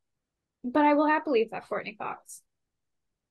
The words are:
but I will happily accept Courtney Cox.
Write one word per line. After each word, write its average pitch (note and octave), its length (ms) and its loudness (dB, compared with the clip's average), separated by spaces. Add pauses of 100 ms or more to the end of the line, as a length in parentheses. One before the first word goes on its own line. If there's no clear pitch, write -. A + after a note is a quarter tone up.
(640)
but D4 220 2
I D4 100 4
will D4 120 4
happily D4+ 360 0
accept - 260 -8
Courtney G3+ 300 -8
Cox. - 420 -12 (880)